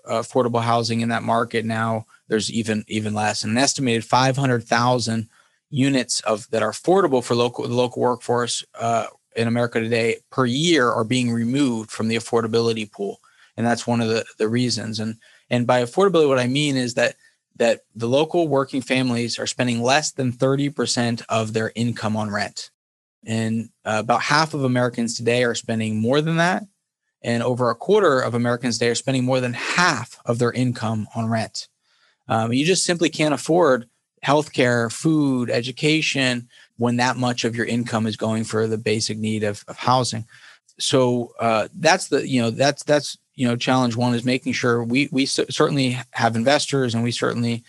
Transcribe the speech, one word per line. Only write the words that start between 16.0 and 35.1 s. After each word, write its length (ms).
what 120
I 80
mean 280
is 180
that, 200
that 260
the 140
local 400
working 320
families 580
are 80
spending 360
less 280
than 220
thirty 380
percent 580
of 240
their 220
income 420
on 140
rent. 400
And, 440
uh, 160
about 220
half 320
of 100
Americans 500
today 300
are 100
spending 460
more 200
than 180
that. 260
And 200
over 280
a 40
quarter 440
of 160
Americans 440
today 120
are 40
spending 300
more 160
than 120
half 720
of 140
their 140
income 600
on 140
rent. 400
Um, 240
you 120
just 200
simply 260
can't 240
afford 540
healthcare, 640
food, 600